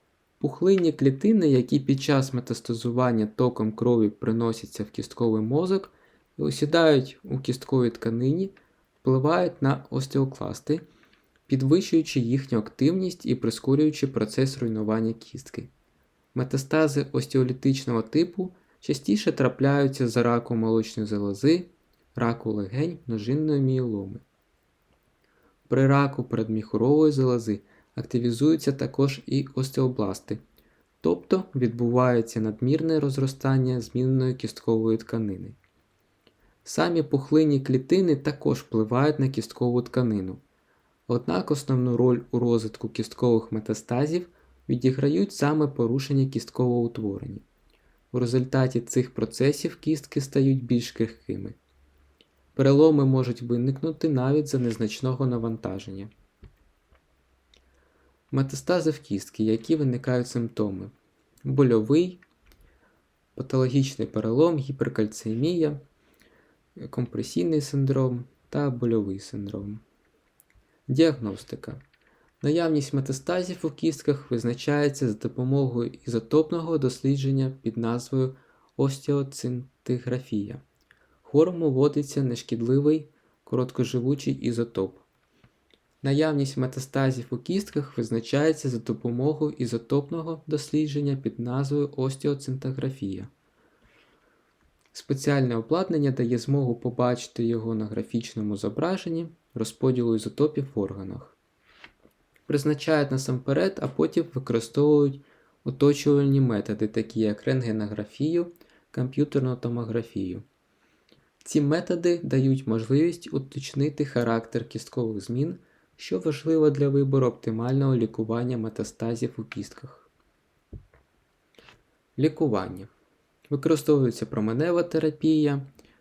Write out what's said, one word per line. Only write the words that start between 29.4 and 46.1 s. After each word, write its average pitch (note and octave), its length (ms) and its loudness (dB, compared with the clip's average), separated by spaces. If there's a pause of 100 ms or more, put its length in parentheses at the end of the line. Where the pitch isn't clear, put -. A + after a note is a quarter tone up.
остеобласти, B2+ 840 -2 (640)
тобто F#3 440 0 (100)
відбувається A#2+ 880 2
надмірне C#3+ 600 0
розростання C3+ 800 0
зміненої B2+ 540 0
кісткової A2+ 640 0
тканини. G#2 540 -6 (1120)
Самі E3 380 0
пухлинні D3 580 2
клітини C#3 560 2
також C#3 420 -2
впливають B2 600 0
на C3+ 100 2
кісткову B2 540 -2
тканину. G#2+ 540 -2 (680)
Однак D#3+ 440 -2
основну B2+ 460 0
роль B2 240 4 (100)
у B2 80 0
розвитку A#2 500 0
кісткових A2+ 640 0
метастазів C3 760 -2 (400)
відіграють C3+ 640 2
саме D3+ 340 2
порушення C3+ 600 0